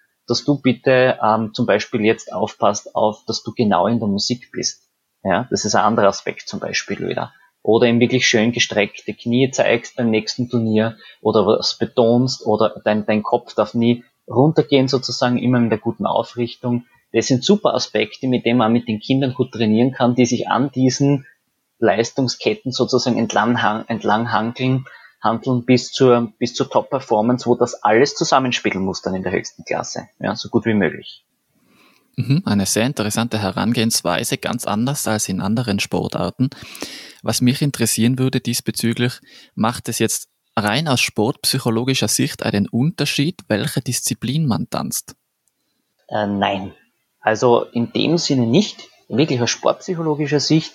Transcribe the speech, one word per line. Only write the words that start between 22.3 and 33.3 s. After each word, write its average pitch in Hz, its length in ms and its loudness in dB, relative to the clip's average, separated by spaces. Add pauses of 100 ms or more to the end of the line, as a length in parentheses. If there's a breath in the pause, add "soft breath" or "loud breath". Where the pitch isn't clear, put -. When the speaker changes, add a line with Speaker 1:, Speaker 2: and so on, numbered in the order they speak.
Speaker 1:
sozusagen 120 460 0
entlang 110 440 0
han-, 107 260 -2
entlang 110 440 -2
hangeln, 127 540 -2 (360 loud breath)
handeln 117 440 0
bis 127 260 2
zur, 120 480 4
bis 123 140 -2
zur 135 160 -4
Top-Performance, 123 760 0
wo 117 100 4
das - 280 -2
alles 113 320 4
zusammenspielen 123 680 0
muss 95 180 -4
dann 92 140 -4
in 92 80 -6
der 92 100 -4
höchsten - 300 -6
Klasse, - 440 -8 (120)
ja, 104 160 -4
so - 140 -12
gut 117 160 -2
wie 113 80 0
möglich. - 520 -2 (880 soft breath)
Speaker 2:
Mhm, 127 300 0
eine 101 200 0
sehr 110 200 0
interessante 117 540 -2